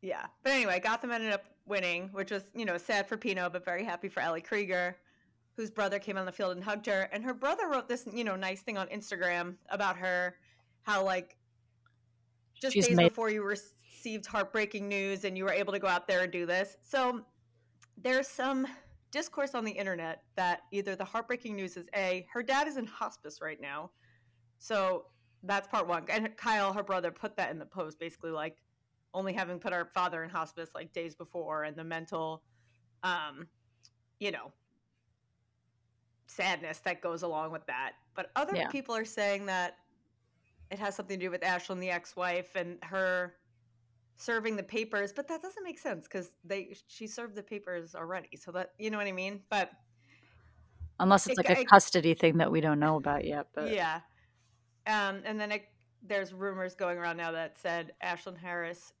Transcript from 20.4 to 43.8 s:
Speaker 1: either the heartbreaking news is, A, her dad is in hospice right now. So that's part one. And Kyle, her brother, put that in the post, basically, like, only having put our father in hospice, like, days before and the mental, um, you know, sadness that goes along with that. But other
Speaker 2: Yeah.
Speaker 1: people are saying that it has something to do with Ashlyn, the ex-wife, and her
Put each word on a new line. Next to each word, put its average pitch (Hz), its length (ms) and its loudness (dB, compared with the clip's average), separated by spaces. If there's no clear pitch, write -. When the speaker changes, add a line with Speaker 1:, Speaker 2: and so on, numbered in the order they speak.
Speaker 1:
either 196 240 -2
the 190 100 -4
heartbreaking 226 500 -4
news 190 200 -6
is, 175 200 -12
A, 185 360 0
her 240 100 -4
dad 269 260 2
is 202 100 -4
in 233 80 -4
hospice - 560 -8
right 156 180 -8
now. 147 320 -8
So 190 480 0
that's 196 240 -2
part 196 200 0
one. 170 220 0
And 220 280 0
Kyle, 208 340 2
her 202 120 -2
brother, 185 280 0
put 202 260 -8
that 160 140 0
in 160 80 -6
the 143 60 -12
post, 156 340 -8
basically, 165 320 -8
like, 156 260 -4
only 190 200 -2
having 180 260 -2
put 180 140 -2
our 175 120 0
father 170 380 0
in 165 60 -8
hospice, 165 460 -6
like, 160 180 -12
days 165 220 -6
before 156 480 -4
and 151 120 -6
the 160 80 -10
mental, 160 600 -4
um, 160 460 -4
you 208 120 -2
know, 139 220 -8
sadness 170 520 -4
that 175 220 -4
goes 170 220 -2
along 160 280 -2
with 160 160 -8
that. 131 260 -4
But - 200 -6
other 311 200 2
Speaker 2:
Yeah. - 140 2
Speaker 1:
people 262 260 -4
are 220 100 0
saying 202 420 0
that 180 300 -2
it 196 100 -8
has 202 160 -2
something 190 240 -6
to 180 60 -2
do 185 60 -2
with 180 100 -2
Ashlyn, 180 380 0
the 185 100 -4
ex-wife, 180 680 -2
and 175 280 -4
her 180 520 0